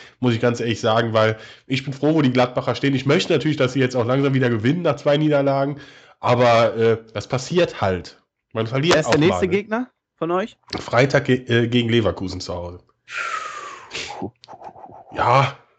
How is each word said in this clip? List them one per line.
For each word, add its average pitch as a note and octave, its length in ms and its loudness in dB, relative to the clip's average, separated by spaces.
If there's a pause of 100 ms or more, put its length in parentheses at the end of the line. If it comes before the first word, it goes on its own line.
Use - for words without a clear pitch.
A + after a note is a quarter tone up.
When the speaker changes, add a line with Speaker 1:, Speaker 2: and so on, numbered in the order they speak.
(200)
Speaker 1:
muss B2 160 2
ich A2 40 -2
ganz A#2+ 200 0
ehrlich A2+ 200 -4
sagen, A2+ 340 0
weil A2 240 2 (280)
ich C3 180 -4
bin C#3 100 -8
froh, D3+ 200 0
wo D#3+ 80 2
die C3 100 4
Gladbacher B2 440 0
stehen. C#3 180 0
Ich B2+ 140 -2
möchte F3 260 2
natürlich, D3+ 240 0
dass B2+ 160 0
sie C#3 60 -2
jetzt B2+ 160 0
auch A#2 100 0
langsam C3+ 300 0
wieder B2+ 160 2
gewinnen B2+ 320 0
nach C#3+ 140 0
zwei D3 200 0
Niederlagen, C#3+ 600 0 (420)
aber, A#2 580 4
äh, A2+ 200 2 (160)
das G#2 140 -8
passiert E3 540 -2
halt. F#2 400 -4 (320)
Man A2+ 140 -2
verliert C#3 260 2
Speaker 2:
Wer D#3 80 4
ist - 80 -2
der D#3+ 60 2
Speaker 1:
auch D3 40 2
Speaker 2:
nächste C#3 280 2
Speaker 1:
mal, E3+ 40 -2
ne? F#3+ 60 0
Speaker 2:
Gegner G#3+ 300 -4 (280)
von E3 160 -6
euch? F#3+ 260 -4 (220)
Speaker 1:
Freitag C3+ 460 2
ge-, B2+ 220 0
äh, A#2 200 2
gegen A#2+ 220 0
Leverkusen G2 500 0
zu F#2 140 -10
Hause. F2 260 -12 (2250)
Ja. C3 440 2 (220)